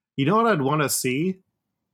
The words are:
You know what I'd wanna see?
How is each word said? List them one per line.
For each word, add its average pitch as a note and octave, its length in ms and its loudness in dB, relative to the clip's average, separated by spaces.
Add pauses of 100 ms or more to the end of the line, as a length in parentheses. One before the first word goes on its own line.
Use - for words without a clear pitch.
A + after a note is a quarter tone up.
(160)
You C#3 80 -2
know F3+ 120 2
what A#3 100 2
I'd F#3 160 2
wanna C#3+ 260 0
see? D3 520 -4 (540)